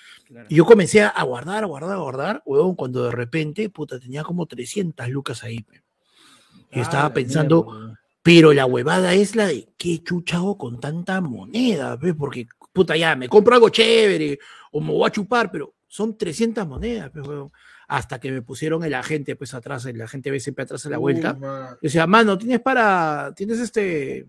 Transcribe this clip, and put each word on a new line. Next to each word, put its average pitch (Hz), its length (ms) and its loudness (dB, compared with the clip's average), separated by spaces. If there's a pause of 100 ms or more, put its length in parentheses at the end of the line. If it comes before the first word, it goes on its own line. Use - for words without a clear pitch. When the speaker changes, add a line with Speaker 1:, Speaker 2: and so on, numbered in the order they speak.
(280)
Speaker 1:
Claro. 117 220 -20
Speaker 2:
Y 151 60 0
yo 160 100 8
comencé 208 360 6
a 208 220 -2
guardar, 156 400 -6
a 208 40 -6
guardar, 160 260 -8
a 196 60 -6
guardar, 143 460 -6
huevón, 165 300 2
cuando 127 300 -4
de 120 60 -2
repente, 151 600 -6
puta, 139 280 -12
tenía 131 240 -10
como 175 220 -6
trescientas 156 640 -8
lucas 135 340 -8
ahí, 113 200 -10
pe. - 180 -20 (880)
Y - 40 -8
yo 123 60 -2
Speaker 3:
Ah, - 0 -
Speaker 2:
estaba 139 280 0
Speaker 3:
la - 40 -14
Speaker 2:
pensando, 139 500 2
Speaker 3:
mierda, 107 220 -14
weón. 113 120 -18 (240)
Speaker 2:
pero 165 320 10
la 135 140 4
huevada 165 480 0
es 202 200 2
la 214 120 2
de, 143 280 -6
¿qué 170 280 -4
chucha 175 340 -4
hago 190 220 -2
con 120 200 -10
tanta 175 420 -6
moneda, 131 760 -4
pe? 165 160 -2
Porque, 135 320 -8 (260)
puta, 170 240 2
ya, 160 200 2
me 127 120 -8
compro 214 280 8
algo 233 140 10
chévere, 214 680 2 (340)
o 151 80 -4
me 156 120 -4
voy 151 160 2
a - 40 -2
chupar, 214 400 -2
pero 156 220 -12 (140)
son 220 320 -8
trescientas 208 480 -2
monedas, 175 420 -8
pe, 151 120 -16
huevón. 143 300 -12 (340)
Hasta 135 340 -6
que 135 120 -8
me 131 100 -6
pusieron 156 440 -6
el 147 100 -2
agente, 135 400 -6
pues, - 180 -14
atrás, 127 320 -12
el 117 160 -10
agente 135 300 -10
ve 139 80 -4
siempre 135 240 -8
atrás 135 200 -12
de 151 60 -10
la 127 80 -6
Speaker 3:
Uy, 120 40 -4 (120)
Speaker 2:
vuelta. 165 200 -2
Speaker 3:
man. 135 400 -12
Speaker 2:
Yo - 80 -20
decía, 160 260 2
"Mano, 208 300 4
¿tienes 233 240 -2
para, 175 760 0
tienes 220 240 -6
este 156 680 -4